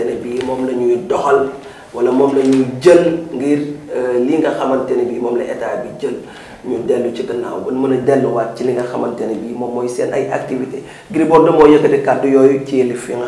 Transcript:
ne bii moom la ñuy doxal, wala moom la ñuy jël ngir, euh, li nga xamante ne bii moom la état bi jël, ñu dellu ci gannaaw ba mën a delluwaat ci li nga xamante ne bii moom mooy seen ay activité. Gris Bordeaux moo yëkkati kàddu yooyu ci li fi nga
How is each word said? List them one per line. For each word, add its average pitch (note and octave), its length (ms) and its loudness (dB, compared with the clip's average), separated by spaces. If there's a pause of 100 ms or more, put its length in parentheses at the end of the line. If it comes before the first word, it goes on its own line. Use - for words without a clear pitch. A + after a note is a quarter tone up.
ne A#2 120 -2
bii A#2+ 280 -6
moom C3 220 -4
la B2+ 60 -2
ñuy A#2+ 240 0 (100)
doxal, - 440 0 (440)
wala B2 160 0
moom C3+ 260 2
la C3+ 60 2
ñuy C3 240 4 (140)
jël E3+ 520 6
ngir, C#3+ 260 0 (360)
euh, B2 260 -2
li D3 180 2
nga D#3 120 2
xamante C3 460 -2
ne A#2+ 80 2
bii A#2+ 160 -4
moom A#2+ 180 -2
la - 60 -2
état - 380 -6
bi - 60 -10 (120)
jël, B2 160 -6 (500)
ñu A#2+ 200 -4
dellu A#2 280 0
ci - 100 -6
gannaaw - 400 -6
ba - 80 -6
mën C3 200 0
a B2+ 100 2
delluwaat A#2+ 540 0
ci B2 80 -6
li B2+ 80 0
nga A2+ 100 -2
xamante A#2+ 440 -6
ne A2 80 -4
bii A#2 220 -8
moom A#2+ 180 -6
mooy B2 140 -4
seen B2+ 240 -4
ay C3+ 180 -2
activité. B2+ 520 -6 (280)
Gris D#3 140 0
Bordeaux D#3+ 280 4
moo D3 140 8
yëkkati D3 360 6
kàddu C3+ 260 0
yooyu C3+ 380 4
ci C3 160 0
li A#2+ 120 0
fi A#2+ 200 -8
nga B2 140 -6